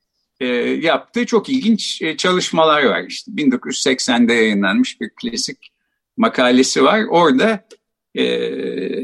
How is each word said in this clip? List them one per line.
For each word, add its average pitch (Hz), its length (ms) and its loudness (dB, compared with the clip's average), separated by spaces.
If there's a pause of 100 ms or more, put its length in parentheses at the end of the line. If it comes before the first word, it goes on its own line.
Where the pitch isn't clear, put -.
(400)
e, 127 60 -4 (360)
yaptığı 165 440 -2
çok - 220 0
ilginç, 180 540 0
e, 156 140 -4
çalışmalar 160 680 2
var. 90 240 0
İşte - 280 -12
bin 143 160 2
dokuz 123 240 -6
yüz - 60 -6
seksende 120 520 2
yayınlanmış 110 680 0
bir 110 100 -8 (120)
klasik 120 360 -8 (580)
makalesi 127 680 2
var. 208 260 2
Orada, 165 540 2 (540)
e, - 80 0 (760)